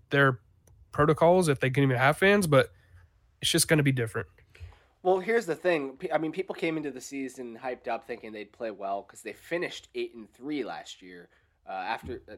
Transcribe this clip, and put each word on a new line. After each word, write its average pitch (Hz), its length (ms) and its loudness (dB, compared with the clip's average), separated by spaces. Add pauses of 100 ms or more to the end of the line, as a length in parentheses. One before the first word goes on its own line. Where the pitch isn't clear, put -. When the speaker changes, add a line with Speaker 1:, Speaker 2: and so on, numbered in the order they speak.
(120)
Speaker 1:
their 139 280 4 (520)
protocols, 165 580 4
if 139 100 2
they 131 100 0
can 139 140 2
even 131 140 2
have 135 200 4
fans, 196 300 4
but 139 240 4 (680)
it's - 100 0
just 165 160 2
gonna 156 160 4
be 143 80 4
different. 117 360 -4 (760)
Speaker 2:
Well, 185 180 4
here's 214 260 0
the 165 100 -2
thing. 143 420 0
Pe-, 175 140 -8
I 156 60 -6
mean, 156 140 -6
people 170 240 -8
came 160 220 -2
into 143 140 -6
the 123 100 -12
season 127 600 -12
hyped 127 260 -10
up 117 180 -6
thinking 110 260 -12
they'd 104 200 -14
play 113 200 -8
well 98 320 -6
'cause - 180 -20
they 101 120 -12
finished - 640 -8
eight 120 200 -8
and 110 180 -18
three 139 300 -8
last 82 380 -12
year. 90 280 -20 (380)
Uh, 95 60 -10
after, 101 480 -8 (100)
uh, 104 60 -16